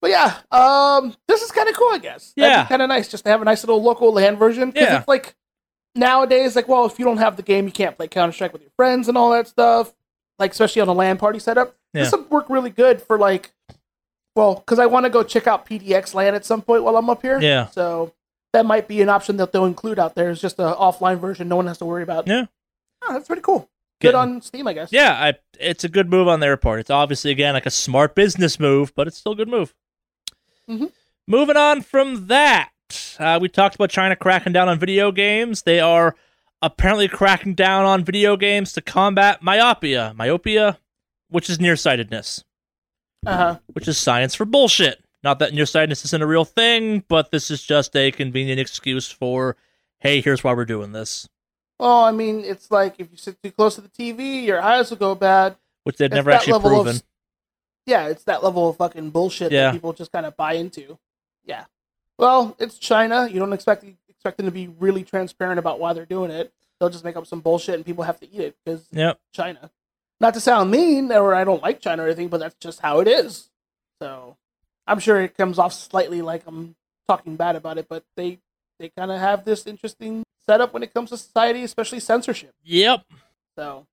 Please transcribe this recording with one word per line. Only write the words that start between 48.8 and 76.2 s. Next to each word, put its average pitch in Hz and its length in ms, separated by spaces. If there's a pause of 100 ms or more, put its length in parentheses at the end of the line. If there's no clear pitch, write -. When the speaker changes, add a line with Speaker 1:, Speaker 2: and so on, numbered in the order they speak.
Speaker 2:
for, 127 460 (420)
"Hey, 139 220
here's 135 200
why 127 120
we're 120 100
doing 107 300
this." - 340 (500)
Speaker 1:
Well, 240 280
I 226 60
mean, 220 340
it's 190 260
like, 196 280
if 170 120
you 175 60
sit - 260
too 196 80
close 214 240
to 214 60
the 202 80
T 233 240
V, 262 320
your 185 160
eyes 226 300
will 226 60
go 196 180
bad. 190 420 (260)
Speaker 2:
Which 143 140
they've 143 80
Speaker 1:
It's 135 100
Speaker 2:
never 143 160
Speaker 1:
that 143 60
Speaker 2:
actually - 160
Speaker 1:
level 208 180
of 135 40 (100)
Speaker 2:
proven. 120 100
Speaker 1:
s-, 123 80 (840)
yeah, 196 220
it's 156 160
that 175 200
level 175 260
of 165 80
fucking 170 320
bullshit 170 420
Speaker 2:
Yeah. 139 140
Speaker 1:
that 131 80
people 165 200
just - 180
kinda 160 200
buy 156 220
into. 160 440 (460)
Yeah. 113 220 (520)
Well, 247 420
it's 233 180
China. 226 500
You 185 120
don't 196 120
expect, 202 320 (240)
expect - 300
them 196 80
to 185 60
be 180 160
really 185 360
transparent 185 560
about 165 200
why 170 140
they're 165 120
doing 185 260
it. 165 220 (260)
They'll 175 100
just 170 140
make 170 140
up 165 100
some 170 140
bullshit 165 340
and 165 100
people 175 200
have 170 160
to - 100
eat 202 80
it 151 160 (100)
'cause 160 260
Speaker 2:
Yep. 160 280 (140)
Speaker 1:
China. 170 360 (520)
Not 226 140
to 233 40
sound 214 320
mean, 269 400
or 202 240
I 185 80
don't 190 180
like 165 200
China 165 220
or - 20
anything, 165 240
but 165 100
that's 160 160
just - 240
how 151 220
it 190 60
is. - 420 (520)
So, 131 360 (500)
I'm 208 120
sure 208 220
it 185 140
comes 185 240
off 180 140
slightly 175 480